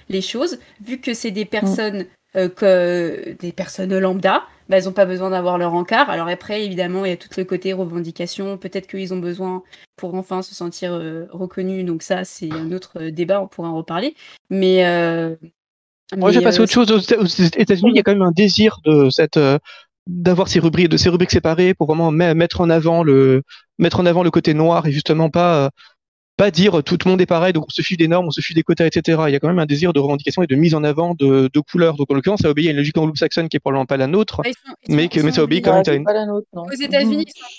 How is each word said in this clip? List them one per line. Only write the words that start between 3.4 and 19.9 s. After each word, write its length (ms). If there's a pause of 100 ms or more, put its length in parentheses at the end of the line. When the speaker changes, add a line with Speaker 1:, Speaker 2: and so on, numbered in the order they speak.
Speaker 1:
personnes 480
lambda, 420 (260)
bah, 100
elles 120
ont 40
pas 120
besoin 240
d'avoir 300
leur 160
encart. 340
Alors 200
après, 360
évidemment, 400
il 40
y 40
a 40
tout 200
le 60
côté 300
revendication. 840
Peut-être 300
qu'ils 260
ont 60
besoin 420 (360)
pour 180
enfin 260
se 140
sentir, 380
euh, 360
reconnus. 560
Donc 160
ça, 220
c'est 280
un 200
autre, 280
euh, 120
débat, 280
on 80
pourra 220
en 80
reparler. 380 (340)
Mais, 380
euh, 480 (800)
Speaker 3:
Moi, 140
je 80
vais 0
Speaker 1:
mais, 60
Speaker 3:
passer 120
à 40
Speaker 1:
euh, 20
Speaker 3:
autre 100
chose. 180
Aux 60
Éta-, 220
aux 60
États-Unis, 680
il 60
y 20
a 40
quand 100
même 100
un 80
désir 520
de 280
cette, 260
euh, 220 (480)